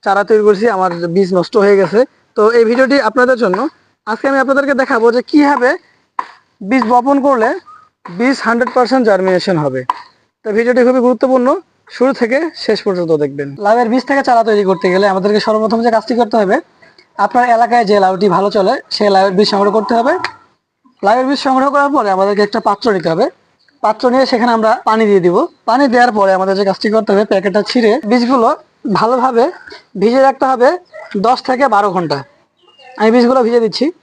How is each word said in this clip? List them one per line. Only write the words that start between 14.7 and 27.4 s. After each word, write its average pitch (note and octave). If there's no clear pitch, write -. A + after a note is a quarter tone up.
গেলে G3
আমাদেরকে G3
সর্বপ্রথম A3
যে A#3+
কাজটি A3
করতে A#3
হবে, G#3+
আপনার A#3+
এলাকায় A#3
যে G3+
লাউটি F#3+
ভালো F#3+
চলে, G#3
সেই G#3
লাউয়ের F#3+
বীজ G3+
সংগ্রহ G3+
করতে A3
হবে। C4+
লাউয়ের A#3+
বীজ C4+
সংগ্রহ C4
করার C#4+
পরে C4
আমাদেরকে G3
একটা G#3
পাত্র A3
নিতে F3
হবে। G3
পাত্র A3
নিয়ে B3+
সেখানে B3
আমরা A3
পানি A3
দিয়ে G3+
দিব। F3+
পানি C4+
দেওয়ার A#3+
পরে G3
আমাদের F#3+
যে G3+
কাজটি G3
করতে G#3+
হবে, G3+
প্যাকেটটা G3+